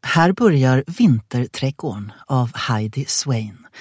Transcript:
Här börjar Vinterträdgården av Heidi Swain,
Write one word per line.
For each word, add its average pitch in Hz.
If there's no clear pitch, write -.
Här 170
börjar 135
Vinterträdgården 123
av 127
Heidi 107
Swain, 110